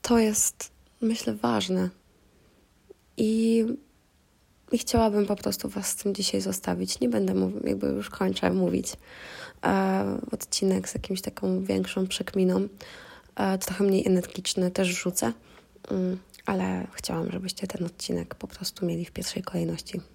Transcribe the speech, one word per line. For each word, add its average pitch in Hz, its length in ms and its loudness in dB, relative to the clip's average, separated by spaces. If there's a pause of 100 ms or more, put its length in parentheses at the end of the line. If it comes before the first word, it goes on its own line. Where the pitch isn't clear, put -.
To 233 180 4
jest, - 520 0 (300)
myślę, 226 320 0
ważne. 196 560 0 (1300)
I, 226 480 4 (1040)
i 233 60 2
chciałabym 208 480 4
po 202 100 0
prostu - 340 -4
was 196 180 -6
z - 80 -2
tym 196 200 -2
dzisiaj 196 260 0
zostawić. 185 580 -2
Nie 247 100 2
będę 196 240 2
mów-, 190 340 0
jakby 202 200 0
już - 220 -2
kończę 190 420 0
mówić, 180 420 0 (720)
e, 190 560 2 (120)
odcinek 190 580 0
z - 40 -10
jakimś - 280 -4
taką 185 420 -2
większą 190 440 0
przekminą. 190 600 2 (680)
E, 190 220 2
trochę 185 260 -2
mniej 196 240 4
energiczny 185 640 2
też 185 220 2
wrzucę, 185 400 0 (580)
mm, 185 260 0 (280)
ale 190 480 0
chciałam, 175 380 -4
żebyście 185 360 -6
ten - 180 -4
odcinek 175 500 -6
po - 120 -12
prostu - 380 -8
mieli 170 200 -2
w - 60 -20
pierwszej 185 320 -6
kolejności. 170 580 -4 (120)